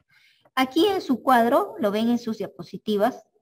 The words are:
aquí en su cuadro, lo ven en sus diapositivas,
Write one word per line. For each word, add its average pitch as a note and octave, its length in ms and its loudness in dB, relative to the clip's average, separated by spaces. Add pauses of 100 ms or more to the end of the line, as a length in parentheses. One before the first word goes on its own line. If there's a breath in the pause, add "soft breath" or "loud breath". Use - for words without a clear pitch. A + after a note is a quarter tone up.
(540 soft breath)
aquí C4 320 0
en G4 140 0
su - 240 -4
cuadro, B3+ 560 2
lo G#3 100 0
ven A3 200 -2
en A#3+ 100 0
sus A3+ 200 -8
diapositivas, G3 840 -4 (180)